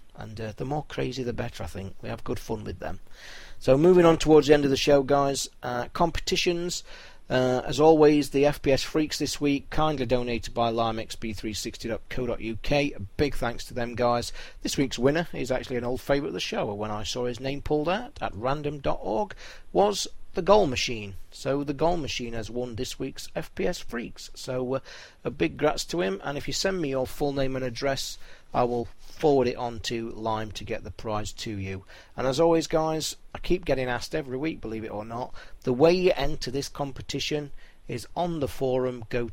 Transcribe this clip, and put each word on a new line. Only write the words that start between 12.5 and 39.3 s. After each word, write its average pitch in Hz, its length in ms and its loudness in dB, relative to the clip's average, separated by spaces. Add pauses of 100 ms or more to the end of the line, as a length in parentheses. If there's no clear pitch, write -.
K. 143 320 2
A 107 60 -10
big 131 360 -2
thanks 117 300 -2
to - 80 -14
them, 120 220 -4
guys. 120 380 0 (300)
This - 140 -4
week's 135 220 0
winner 147 340 2
is 143 160 -4
actually 127 280 -2
an 117 80 -4
old 127 160 -4
favourite 143 280 0
of - 40 -6
the 90 80 -4
show. 160 320 -2
When 107 180 -4
I 104 120 -4
saw 123 220 -4
his 123 140 -4
name 135 220 -4
pulled 151 260 0
out 196 320 -2
at 90 160 -4
random 143 440 -2
dot 147 220 0
org, 110 320 -2 (380)
was 196 360 4 (260)
the 190 80 -2
Goal 196 260 6
Machine. 117 460 -4 (180)
So 139 320 -2
the 143 100 -4
Goal 160 240 2
Machine 123 360 -4
has 113 160 -6
won 120 260 -4
this 127 240 -6
week's - 340 -8
F - 220 -6
P 185 100 -2
S 180 140 -2
Freaks. - 540 -8
So, 127 400 -4
uh, 131 60 0 (440)
a - 80 -4
big 156 260 -2
grats 151 320 0
to 175 120 -2
him. 196 240 -2
And 143 120 -4
if 135 100 -8
you 139 60 -4
send 190 280 0
me 147 80 -2
your 131 180 0
full 147 240 -2
name 135 240 0
and 131 80 -4
address, 131 540 -2 (360)
I 127 100 4
will 120 240 0 (120)
forward 139 480 4
it 123 80 0
on 117 240 -6
to 117 320 -4
Lime 110 400 -2
to - 120 -10
get 107 200 -6
the 107 80 -10
prize 107 400 -4
to - 200 -8
you. 95 320 -6 (340)
And 120 80 -2
as 135 140 2
always, 165 280 6
guys, 156 480 0 (200)
I - 40 -10
keep 180 260 0
getting 131 220 0
asked 120 280 -4
every 135 220 -4
week, 156 240 -4
believe 110 220 -6
it 107 80 -8
or 104 140 -6
not, 117 280 -6 (300)
the 127 100 2
way 156 200 8
you 180 220 4
enter 127 340 0
this 135 200 -4
competition 143 800 -4 (360)
is 120 280 -6
on 170 240 -2
the - 80 0
forum. 127 600 0
Go 120 240 -2